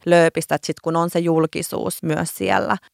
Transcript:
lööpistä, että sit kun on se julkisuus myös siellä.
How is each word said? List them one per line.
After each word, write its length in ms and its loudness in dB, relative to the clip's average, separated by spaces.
lööpistä, 500 4
että 100 -4
sit 140 -6
kun 160 -4
on 140 0
se 100 -2
julkisuus 840 -2
myös 320 -2
siellä. 420 0